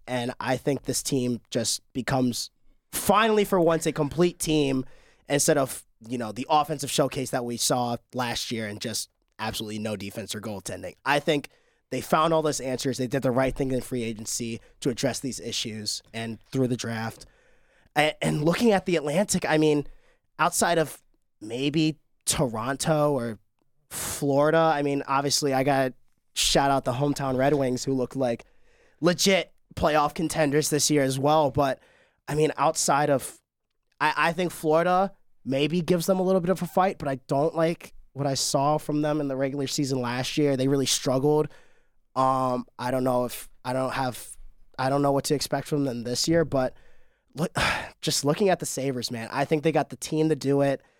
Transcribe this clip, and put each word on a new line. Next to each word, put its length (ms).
and 320
I 160
think 280
this 200
team 460
just 320
becomes, 600
finally 520
for 160
once, 280
a 40
complete 480
team 460
instead 300
of, 260
you 120
know, 120
the 180
offensive 420
showcase 400
that 120
we 140
saw 400
last 380
year 160
and 120
just 300
absolutely 400
no 180
defense 380
or 40
goaltending. 540
I 160
think 300
they 100
found 320
all 80
those 200
answers. 360
They 100
did 160
the 80
right 240
thing 160
in 100
free 220
agency 560
to 100
address 300
these 220
issues 600
and 260
through 180
the 80
draft. 480
A-, 160
and 200
looking 280
at 140
the 100
Atlantic, 520
I 100
mean, 280
outside 380
of 240
maybe 560
Toronto 880
or 260
Florida, 680
I 80
mean, 260
obviously 460
I 100
gotta 300
shout 380
out 140
the 80
hometown 440
Red 160
Wings, 320
who 80
look 220
like 300
legit 540
playoff 380
contenders 560
this 200
year 140
as 160
well. 320
But, 280
I 80
mean, 220
outside 520
of, 280
I, 160
I 160
think 180
Florida 640
maybe 360
gives 260
them 120
a 40
little 180
bit 80
of 140
a 40
fight, 300
but 100
I 200
don't 280
like 380
what 120
I 80
saw 460
from 240
them 180
in 60
the 100
regular 300
season 340
last 360
year. 200
They 100
really 200
struggled. 600
Um, 500
I 120
don't 120
know 220
if, 240
I 80
don't 200
have, 320
I 100
don't 120
know 100
what 140
to 100
expect 320
from 160
them 200
this 240
year, 180
but 280
look, 200
<sighs> 240
just 220
looking 260
at 100
the 60
Sabres, 460
man, 200
I 140
think 180
they 80
got 180
the 80
team 320
to 60
do 260
it. 200